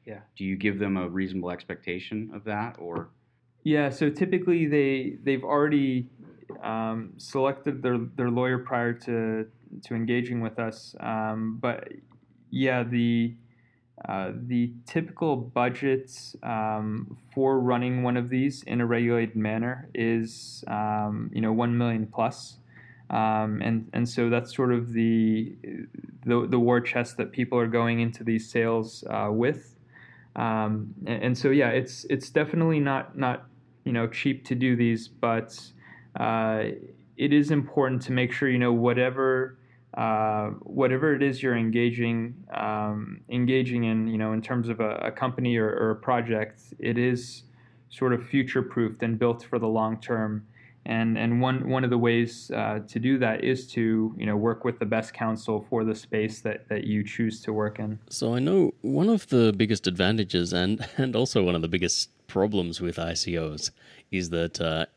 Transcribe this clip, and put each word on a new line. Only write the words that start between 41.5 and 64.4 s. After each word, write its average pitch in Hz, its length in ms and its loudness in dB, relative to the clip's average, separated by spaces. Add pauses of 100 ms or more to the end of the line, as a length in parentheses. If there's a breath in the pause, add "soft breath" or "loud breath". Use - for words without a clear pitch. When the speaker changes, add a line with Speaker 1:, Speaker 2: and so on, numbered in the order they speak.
Speaker 1:
engaging, 117 800 0 (180)
um, 107 760 -4
engaging 123 560 2
in, 110 220 0
you 113 120 -2
know, 110 140 0
in 110 80 -2
terms 117 280 -2
of 110 100 -4
a, 107 180 0
a 110 140 -2
company 123 460 0
or, 107 100 2
or 110 240 0
a 110 40 0
project, 117 680 -2 (160)
it 117 220 0
is 123 420 -2 (480 soft breath)
sort 127 240 0
of 120 100 -2
future-proofed 123 800 0
and 113 160 0
built 117 260 2
for - 140 -4
the 113 100 0
long 110 320 0
term. 110 460 -2 (400 soft breath)
And, 113 320 2
and 117 240 2
one, 127 260 2
one 131 160 2
of 123 60 2
the 120 80 4
ways, 117 540 2
uh, 107 360 -2
to - 120 -6
do 131 200 4
that 113 240 2
is 127 300 0
to, 110 420 2
you 107 100 -4
know, 107 100 2
work 113 280 0
with 117 140 -2
the 113 80 -2
best 110 280 -2
counsel 110 560 -4
for 117 140 0
the 110 120 0
space 110 460 -4
that, - 280 -6
that 104 160 -2
you 107 180 0
choose 110 380 -4
to 107 120 -6
work 107 260 -2
in. 107 200 -6 (100)
Speaker 3:
So 117 260 -2
I 123 40 2
know 175 420 4
one 143 280 2
of 220 200 2
the 117 260 8
biggest 104 320 2
advantages 90 680 2
and, 92 380 0
<laughs> - 60 -6
and 127 180 0
also 113 280 2
one 90 120 4
of 82 60 0
the 82 60 -2
biggest 87 440 0 (160)
problems 95 520 0
with 87 180 -4
I 85 160 -4
C 85 240 -2
Os 78 340 -4 (380 loud breath)
is 90 200 -2
that, 85 300 -2